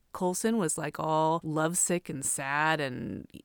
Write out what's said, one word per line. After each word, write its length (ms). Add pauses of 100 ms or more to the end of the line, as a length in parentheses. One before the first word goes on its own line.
(120)
Colson 440
was, 220
like, 220
all 440
lovesick 640
and 160
sad 560
and 460 (180)